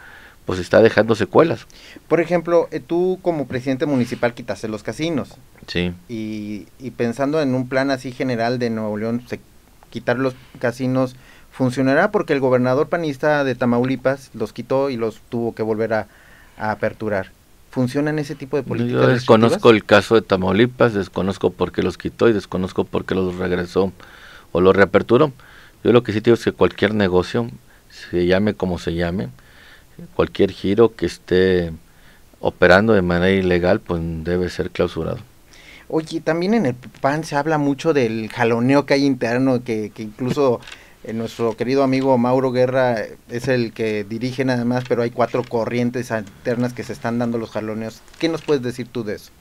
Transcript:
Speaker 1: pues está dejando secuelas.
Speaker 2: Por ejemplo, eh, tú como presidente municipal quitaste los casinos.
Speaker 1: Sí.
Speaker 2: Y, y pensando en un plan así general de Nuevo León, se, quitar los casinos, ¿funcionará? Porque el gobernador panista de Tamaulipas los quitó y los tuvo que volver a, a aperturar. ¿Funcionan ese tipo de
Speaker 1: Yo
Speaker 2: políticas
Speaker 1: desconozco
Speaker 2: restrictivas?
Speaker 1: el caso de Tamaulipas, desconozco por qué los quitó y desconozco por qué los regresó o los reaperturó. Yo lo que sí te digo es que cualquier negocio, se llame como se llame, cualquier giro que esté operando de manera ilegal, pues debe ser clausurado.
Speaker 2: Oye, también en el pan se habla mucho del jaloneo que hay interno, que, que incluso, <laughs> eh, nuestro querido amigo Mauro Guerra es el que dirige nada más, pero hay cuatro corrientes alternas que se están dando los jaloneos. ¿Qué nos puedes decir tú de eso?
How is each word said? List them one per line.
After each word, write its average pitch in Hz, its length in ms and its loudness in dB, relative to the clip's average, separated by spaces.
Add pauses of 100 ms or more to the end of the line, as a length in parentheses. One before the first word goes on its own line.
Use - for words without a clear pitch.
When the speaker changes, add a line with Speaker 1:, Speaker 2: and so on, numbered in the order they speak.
(460)
Speaker 1:
pues 92 140 -4
está 92 220 4
dejando 113 320 4
secuelas. 113 540 2 (400)
Speaker 2:
Por 165 140 0
ejemplo, 165 500 0
eh, 156 80 -6
tú 180 420 -2
como 151 260 -2
presidente 131 380 -4
municipal 120 480 -2
quitaste - 340 -10
los 107 140 -8
casinos. 143 540 -6 (320)
Speaker 1:
Sí. 87 260 -4 (140)
Speaker 2:
Y, 107 580 -8 (140)
y 131 120 -14
pensando 135 480 -2
en 135 140 0
un 127 160 -2
plan 135 220 0
así 131 200 -6
general 123 460 -2
de 120 140 -2
Nuevo 107 260 -4
León, 117 300 -4
se, - 120 -10 (520)
quitar 120 260 -2
los 131 160 0 (240)
casinos, 127 580 -2 (360)
¿funcionará? 135 580 2
Porque 185 240 -2
el 139 60 2
gobernador 127 500 2
panista 151 540 0
de 131 100 0
Tamaulipas 127 800 -2
los 110 180 -6
quitó 135 380 -2
y 127 80 -6
los 113 220 -4 (100)
tuvo 117 240 -4
que 113 80 -8
volver 110 320 -2
a, 107 140 -2 (500)
a 107 140 -4
aperturar. 104 600 -4 (380)
¿Funcionan 143 480 -2
ese 147 160 -6
tipo 135 240 -6
de 131 60 -2
Speaker 1:
Yo 123 60 -10
Speaker 2:
políticas 120 380 0
Speaker 1:
desconozco 123 460 4 (160)
Speaker 2:
restrictivas? 113 60 10
Speaker 1:
el 101 100 0
caso 104 300 4
de 107 80 4
Tamaulipas, 104 720 2
desconozco 95 560 -2
por 90 200 -4
qué 92 120 -4
los 90 160 -4
quitó - 280 0
y 117 60 6
desconozco 92 520 -4
por 92 200 -4
qué - 80 -4
los 92 220 -2
regresó 90 560 -2 (600)
o 87 100 0
los 92 140 6
reaperturó. 107 560 4 (520)
Yo 110 100 4
lo 120 80 6
que 104 100 -4
sí 107 100 -2
te 117 100 4
digo 113 40 6
es - 80 -2
que 98 100 0
cualquier 101 420 0
negocio, 101 560 0 (580)
se 90 160 0
llame 98 300 2
como 90 240 -4
se 82 160 -4
llame, 87 340 -4 (880)
cualquier 92 360 0
giro 101 440 2
que - 100 -4
esté 90 680 0 (680)
operando 98 540 6
de 98 80 4
manera 87 300 2
ilegal, 92 500 2
pues 85 200 -4 (220)
debe 90 260 -2
ser 90 220 -6
clausurado. 85 480 -4 (680)
Speaker 2:
Oye, 160 320 -4
también 170 320 0
en 220 120 2
el 123 100 -2
pan 147 480 -4
se 151 120 -6
habla 151 220 0
mucho 143 360 0
del 113 360 0
jaloneo 120 560 2
que - 80 0
hay 139 120 2
interno, 127 580 0
que, 107 300 -4
que 113 100 -12
incluso, 123 580 0 (200)
<laughs> - 220 -20
eh, 110 100 -10
nuestro 113 440 -2
querido 131 260 0
amigo 131 340 2
Mauro 127 340 2
Guerra 127 460 2 (320)
es 120 180 -8
el 120 260 0
que 107 300 -2
dirige 127 420 -4
nada 123 200 0
más, 123 220 0
pero 120 140 0
hay 120 100 -2
cuatro 120 320 0
corrientes 120 680 -4
alternas 120 640 -4
que 110 100 -10
se 107 100 -10
están 117 260 -4
dando 117 180 -2
los 110 140 -8
jaloneos. 110 500 -8 (180)
¿Qué 165 100 0
nos 156 120 -6
puedes 147 200 -2
decir 120 260 -8
tú 120 160 -8
de 101 120 -6
eso? - 260 -18